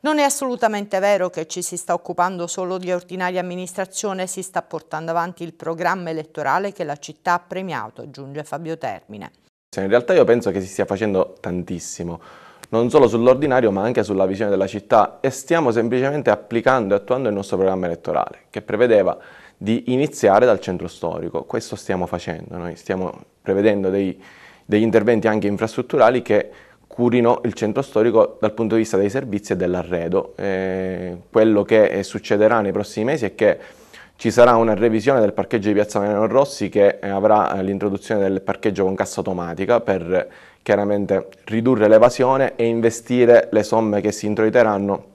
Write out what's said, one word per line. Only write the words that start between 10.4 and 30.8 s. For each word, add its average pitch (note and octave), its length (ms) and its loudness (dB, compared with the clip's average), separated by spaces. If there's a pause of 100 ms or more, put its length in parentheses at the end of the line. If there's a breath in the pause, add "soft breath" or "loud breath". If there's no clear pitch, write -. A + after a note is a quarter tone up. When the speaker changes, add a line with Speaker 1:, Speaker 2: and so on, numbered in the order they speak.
Speaker 2:
che F#2+ 100 -2
si F#2 60 -8
stia G2 180 -4
facendo G2 560 -2
tantissimo, F2 800 -10 (480 loud breath)
non A#2 220 0
solo C3+ 180 6
sull'ordinario B2 640 4
ma G2 80 -2
anche A2+ 220 0
sulla F#2+ 240 0
visione G2+ 240 -2
della F#2+ 160 0
città, G#2 560 2
e C3+ 80 0
stiamo D#3 400 0
semplicemente B2 580 0
applicando A2+ 640 0
e G2+ 60 2
attuando B2+ 320 -2
il G#2 40 -2
nostro G2 220 -6
programma F#2+ 300 0
elettorale, - 540 -4 (100)
che G#2+ 100 -8
prevedeva G#2 560 2 (400 loud breath)
di A2+ 300 -4
iniziare B2 580 2
dal A2 160 4
centro F2 280 -8
storico. E2+ 560 -8
Questo - 300 -8
stiamo F#2 300 -4
facendo, E2+ 540 -10
noi E2+ 180 -12
stiamo F#2 420 -8 (220)
prevedendo G2+ 480 0
dei, F#2+ 340 -2 (400 loud breath)
degli G#2 200 2
interventi A2 440 4
anche G#2+ 200 0
infrastrutturali A#2 720 2
che G#2+ 300 0 (360 loud breath)
curino A#2+ 580 2
il G#2+ 100 -2
centro G#2+ 260 -4
storico A2 580 2
dal G#2+ 140 -2
punto A2 220 -2
di A2+ 80 2
vista G#2 160 -2
dei G2+ 100 2
servizi G#2 460 -4
e - 20 -6
dell'arredo. F2 800 -4
Eh, F#2 800 -6 (140)